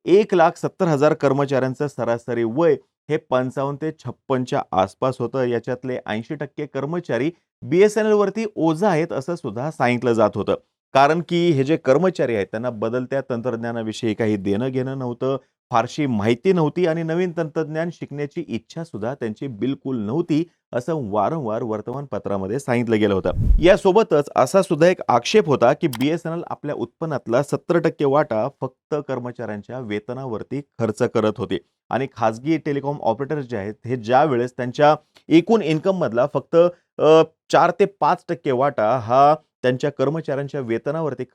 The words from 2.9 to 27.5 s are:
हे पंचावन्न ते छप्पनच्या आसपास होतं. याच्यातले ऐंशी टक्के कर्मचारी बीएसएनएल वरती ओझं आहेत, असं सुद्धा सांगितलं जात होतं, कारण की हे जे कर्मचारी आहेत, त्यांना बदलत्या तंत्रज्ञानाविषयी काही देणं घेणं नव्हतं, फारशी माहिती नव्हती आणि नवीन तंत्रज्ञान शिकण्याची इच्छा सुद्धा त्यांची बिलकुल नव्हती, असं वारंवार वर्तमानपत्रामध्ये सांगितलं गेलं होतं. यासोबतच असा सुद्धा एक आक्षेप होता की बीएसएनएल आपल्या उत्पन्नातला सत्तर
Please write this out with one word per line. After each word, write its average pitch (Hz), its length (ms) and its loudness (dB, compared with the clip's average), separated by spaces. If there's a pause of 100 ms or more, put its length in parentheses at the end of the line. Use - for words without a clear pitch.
हे 151 80 -2
पंचावन्न 135 640 -4
ते 156 100 -6
छप्पनच्या 127 720 -4 (100)
आसपास 98 480 0
होतं. 127 240 -2
याच्यातले 123 600 -4
ऐंशी 117 300 -6
टक्के 147 300 -8
कर्मचारी 143 640 -4 (320)
बीएसएनएल 208 480 4
वरती 208 340 0 (100)
ओझं 165 320 0
आहेत, 165 260 0
असं 139 220 -4
सुद्धा 127 360 -8
सांगितलं 123 420 2
जात 110 220 4
होतं, 98 200 -2 (380)
कारण 143 340 4
की 175 220 2
हे 135 140 2
जे 156 140 0
कर्मचारी 147 580 2
आहेत, 98 120 0
त्यांना 117 220 -6
बदलत्या 123 520 -4
तंत्रज्ञानाविषयी 117 920 -4
काही 107 240 0
देणं 101 320 -2
घेणं 131 300 -6
नव्हतं, 131 380 -4 (340)
फारशी 123 340 -2
माहिती 117 480 2
नव्हती 175 340 0
आणि 165 160 -2
नवीन 170 340 -2
तंत्रज्ञान 160 560 -4
शिकण्याची 143 540 -10
इच्छा 117 360 -10
सुद्धा 117 300 -8
त्यांची 120 340 -8
बिलकुल 127 500 -6
नव्हती, 151 460 -2 (300)
असं 135 380 -4
वारंवार 113 520 -2
वर्तमानपत्रामध्ये 107 960 -6
सांगितलं 120 400 0
गेलं 104 140 4
होतं. 90 180 0 (280)
यासोबतच 180 760 4
असा 190 260 4
सुद्धा 170 260 4
एक 185 200 2
आक्षेप 160 400 4
होता 127 260 4
की 170 140 -2
बीएसएनएल 156 600 -4
आपल्या 143 280 -8
उत्पन्नातला 127 680 -2
सत्तर 165 360 -2